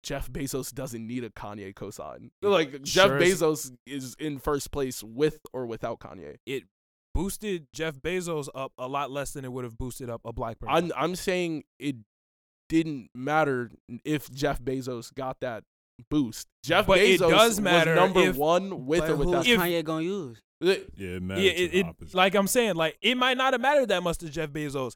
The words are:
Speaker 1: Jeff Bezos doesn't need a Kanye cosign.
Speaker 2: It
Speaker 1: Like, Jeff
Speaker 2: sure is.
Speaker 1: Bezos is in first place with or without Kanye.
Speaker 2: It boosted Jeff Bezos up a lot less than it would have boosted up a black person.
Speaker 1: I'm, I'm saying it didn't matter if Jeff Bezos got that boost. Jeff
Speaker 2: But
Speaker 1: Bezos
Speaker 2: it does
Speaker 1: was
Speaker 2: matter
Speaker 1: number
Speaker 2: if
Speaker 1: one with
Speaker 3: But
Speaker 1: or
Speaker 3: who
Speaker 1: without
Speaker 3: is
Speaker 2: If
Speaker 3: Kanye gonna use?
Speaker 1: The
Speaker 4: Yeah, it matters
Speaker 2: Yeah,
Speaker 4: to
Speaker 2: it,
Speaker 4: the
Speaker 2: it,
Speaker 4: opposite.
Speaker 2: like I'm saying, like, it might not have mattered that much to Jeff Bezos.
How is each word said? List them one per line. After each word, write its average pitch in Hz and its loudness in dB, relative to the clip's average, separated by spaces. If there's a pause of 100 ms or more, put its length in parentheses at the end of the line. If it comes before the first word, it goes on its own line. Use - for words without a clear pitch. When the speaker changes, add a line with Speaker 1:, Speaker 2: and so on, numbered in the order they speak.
Speaker 1:
Jeff 139 -6
Bezos 131 -6
doesn't 117 -8
need 123 -6
a 110 -10
Kanye 101 -12
cosign. 78 -14 (120)
Speaker 2:
It 196 -2
Speaker 1:
Like, 147 0
Jeff 185 6
Speaker 2:
sure 135 4
is. 175 4
Speaker 1:
Bezos 156 0 (140)
is 131 -12
in 147 -6
first 147 -4
place 131 -4
with 147 0 (140)
or 127 -6
without 113 -8
Kanye. 76 -16 (100)
Speaker 2:
It 127 -8 (500)
boosted 185 -4
Jeff 160 -6
Bezos 165 -4
up 135 -8
a 127 -6
lot 139 -4
less 139 -6
than 135 -12
it 127 -10
would 127 -8
have 113 -12
boosted 123 -10
up 117 -10
a 117 -10
black 117 -8
person. 131 -2
Speaker 1:
I'm, 170 2
I'm 170 -2
saying 170 -2 (160)
it 139 -4 (720)
didn't 156 0
matter 135 0 (340)
if 151 -4
Jeff 135 -2
Bezos 123 -6
got 131 -8
that 117 -8 (460)
boost. 139 -2 (160)
Jeff 170 2
Speaker 2:
But 185 6
Speaker 1:
Bezos 190 8
Speaker 2:
it 175 4
does 185 6
Speaker 1:
was 202 -2
Speaker 2:
matter 170 4
Speaker 1:
number 185 6
Speaker 2:
if 185 4
Speaker 1:
one 170 0
with 160 2
Speaker 3:
But 160 0
Speaker 1:
or 156 2
Speaker 3:
who 156 2
Speaker 1:
without - 2
Speaker 3:
is 240 6
Speaker 2:
If 214 6
Speaker 3:
Kanye 170 0
gonna 160 -2
use? 170 -6 (200)
Speaker 1:
The 180 2 (100)
Speaker 4:
Yeah, 95 -8
it 90 -6
matters 95 -2
Speaker 2:
Yeah, 185 6
Speaker 4:
to 165 -6
Speaker 2:
it, 160 -2
Speaker 4:
the 180 2
Speaker 2:
it, 190 2
Speaker 4:
opposite. - -14
Speaker 2:
like 185 4
I'm 196 4
saying, 226 2
like, 160 0
it 247 2
might 254 2
not 262 2
have 233 -2
mattered 277 4
that 180 2
much 170 -2
to 165 -12
Jeff 151 -6
Bezos. 139 -6